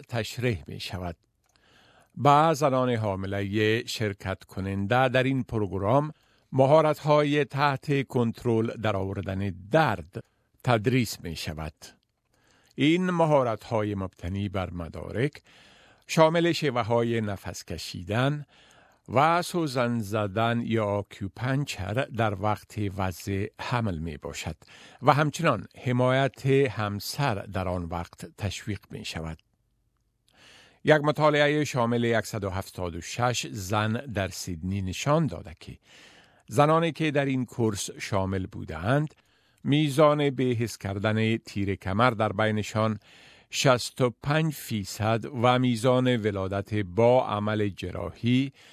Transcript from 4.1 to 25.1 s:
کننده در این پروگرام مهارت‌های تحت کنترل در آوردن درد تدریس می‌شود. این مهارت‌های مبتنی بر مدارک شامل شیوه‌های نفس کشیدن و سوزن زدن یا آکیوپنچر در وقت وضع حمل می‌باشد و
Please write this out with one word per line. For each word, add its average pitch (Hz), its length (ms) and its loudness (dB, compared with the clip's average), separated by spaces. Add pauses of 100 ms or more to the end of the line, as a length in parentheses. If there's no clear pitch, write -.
کننده 98 640 0
در 127 140 2
این 131 200 0
پروگرام 107 680 0 (400)
مهارت‌های 147 920 4
تحت 139 640 0
کنترل 117 600 0
در 110 300 -2
آوردن 98 580 -4 (160)
درد 117 540 0 (400)
تدریس 120 560 2
می‌شود. 78 540 -8 (1000)
این 170 360 2
مهارت‌های 123 840 0
مبتنی 98 540 -6
بر 92 220 -4
مدارک 87 720 -6 (640)
شامل 165 460 4
شیوه‌های 117 680 0
نفس 101 440 -6
کشیدن 117 800 -4 (640)
و 156 340 2
سوزن 131 560 -2
زدن 110 680 -2
یا 110 200 0
آکیوپنچر 101 1080 -4
در 110 500 -2
وقت 104 320 -2 (220)
وضع 98 500 -4 (140)
حمل 110 380 -2
می‌باشد 76 580 -8 (460)
و 127 100 6